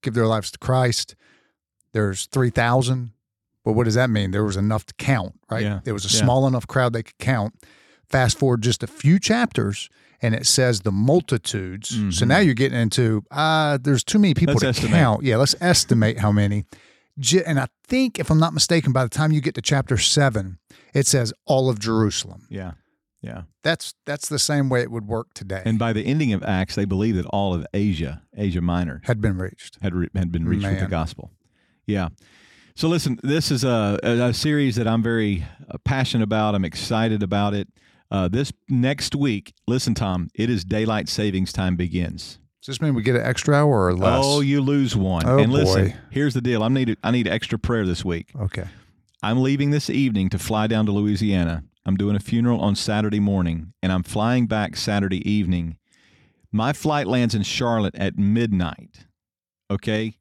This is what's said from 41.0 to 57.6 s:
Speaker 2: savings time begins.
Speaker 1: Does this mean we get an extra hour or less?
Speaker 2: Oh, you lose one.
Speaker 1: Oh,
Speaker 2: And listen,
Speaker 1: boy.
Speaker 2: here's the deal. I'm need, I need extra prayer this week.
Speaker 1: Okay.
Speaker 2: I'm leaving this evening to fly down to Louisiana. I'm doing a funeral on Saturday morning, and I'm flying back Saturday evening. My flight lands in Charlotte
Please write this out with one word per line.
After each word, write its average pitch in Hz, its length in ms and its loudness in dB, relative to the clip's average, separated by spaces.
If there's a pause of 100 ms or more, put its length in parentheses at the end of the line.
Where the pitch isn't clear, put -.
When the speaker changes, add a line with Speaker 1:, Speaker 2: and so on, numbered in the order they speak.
Speaker 2:
savings 95 440 -2
time 92 240 0
begins. 87 600 -4 (240)
Speaker 1:
Does 131 160 -10
this - 40 -4
mean 147 120 2
we 113 80 0
get 123 140 2
an 113 80 0
extra 127 300 0
hour 139 320 4
or 90 80 2
less? 95 300 2
Speaker 2:
Oh, 143 160 2
you 139 200 2
lose 135 360 0
one. 92 300 0
Speaker 1:
Oh, 131 120 4
Speaker 2:
And 127 140 4
listen, 95 380 4
Speaker 1:
boy. - 60 -12 (140)
Speaker 2:
here's 135 240 0
the 131 60 0
deal. 120 240 0
I'm 123 100 2
need, 123 280 0
I 104 100 -2
need 120 160 2
extra 107 300 -2
prayer 113 280 0
this 87 180 -2
week. 85 340 -4
Speaker 1:
Okay. 95 260 -6 (580)
Speaker 2:
I'm 113 200 0
leaving 139 280 2
this 147 180 0
evening 117 420 0
to 101 80 -4
fly 107 280 -2
down 110 200 0
to 104 60 0
Louisiana. 98 720 0 (220)
I'm 95 120 0
doing 101 200 0
a 98 40 -2
funeral 117 400 0
on 98 140 0
Saturday 107 460 -2
morning, 87 520 0 (100)
and 92 100 0
I'm 92 100 0
flying 117 460 0
back 104 280 -2
Saturday 98 520 -2
evening. 87 480 -2 (760)
My 113 200 0
flight 147 340 -2
lands 117 300 0
in 104 80 0
Charlotte 113 500 -2